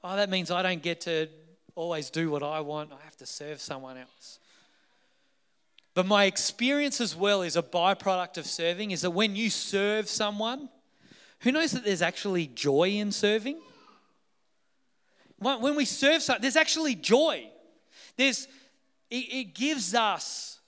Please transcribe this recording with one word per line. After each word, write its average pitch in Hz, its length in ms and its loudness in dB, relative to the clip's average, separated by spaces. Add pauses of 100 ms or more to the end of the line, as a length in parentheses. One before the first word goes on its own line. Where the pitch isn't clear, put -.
Oh, 185 120 -4
that 202 140 2
means 185 220 0
I 180 100 0
don't 185 220 -2
get 170 180 -4
to 160 260 -2 (460)
always 165 380 -6
do 160 180 0
what 147 140 -2
I 156 160 -2
want. 151 340 -6
I 139 100 -20
have 156 140 -20
to 131 80 -20
serve 147 340 -12
someone 131 380 -10
else." - 400 -20 (1600)
But 185 100 4
my 202 200 6
experience 277 760 0
as 185 160 -2
well 196 280 2
is 165 120 -2
a 170 80 2
byproduct 185 760 0
of 160 80 -8
serving 175 460 -2
is 170 100 -4
that 180 100 0
when 202 240 0
you 220 140 0
serve 208 600 0
someone, 220 600 -4 (720)
who 247 100 4
knows 311 200 2
that 247 140 -2
there's 190 160 2
actually 175 460 0
joy 143 420 2
in 208 220 -2
serving? 220 480 0 (1800)
When, 240 240 0
when 285 140 2
we 294 100 2
serve 302 380 2
someone, 240 180 0
there's 254 140 0
actually 311 400 2
joy. 202 520 2 (680)
There's, 262 300 2 (640)
it, 233 40 -6 (180)
it 262 100 -6 (100)
gives 226 400 -2
us 214 760 -2